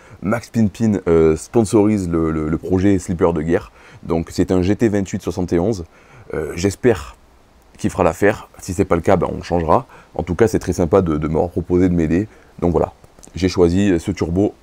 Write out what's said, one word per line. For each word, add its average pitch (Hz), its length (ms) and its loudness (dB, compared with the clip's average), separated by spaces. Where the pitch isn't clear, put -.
Max 110 280 -4
Pinpin, 110 580 0
euh, 80 300 4
sponsorise 104 720 0
le, 82 200 0
le, 78 200 -4
le 80 80 -2
projet 95 420 0
Slipper 87 320 0
de 82 100 -2
guerre. 82 300 -2
Donc 82 280 -4
c'est 92 200 -2
un 92 100 2
G 92 140 2
T 117 140 2
vingt-huit 98 320 -4
soixante 90 320 -6
et 87 60 2
onze. 95 260 -2
Euh, 78 220 -6
j'espère 101 600 0
qu'il 104 120 -2
fera 98 140 0
l'affaire. 90 540 0
Si - 160 -10
c'est 92 100 -2
pas 90 120 -2
le 85 60 0
cas, 98 140 2
ben, 73 160 0
on 73 100 -8
changera. 85 460 0
En - 100 -4
tout 87 120 -6
cas, 113 140 2
c'est 90 100 -2
très 92 140 -4
sympa 92 280 2
de, 80 160 0
de 78 120 -2
m'avoir 80 200 0
proposé 90 380 0
de 90 60 0
m'aider. 85 340 0
Donc 85 140 0
voilà, 78 180 0
j'ai 90 140 0
choisi 92 500 2
ce 85 140 -4
turbo 90 520 -2